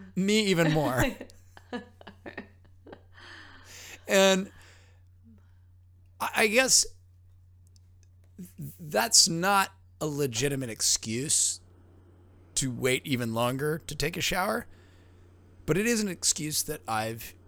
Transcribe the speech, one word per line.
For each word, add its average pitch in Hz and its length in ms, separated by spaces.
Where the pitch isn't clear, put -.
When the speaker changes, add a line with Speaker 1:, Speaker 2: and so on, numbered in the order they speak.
Speaker 1:
me 202 300
even 170 260
more. 131 380
Speaker 2:
<laughs> 208 60
Speaker 1:
And 190 440
I, - 160
I - 120
guess 240 380
that's 208 480
not 196 440
a 156 60
legitimate 139 640
excuse - 880
to 135 140
wait 127 360
even 120 280
longer 135 540
to - 80
take 147 200
a 170 60
shower, 196 460
but 151 120
it 214 100
is 233 140
an 214 60
excuse 151 560
that 151 240
I've 110 460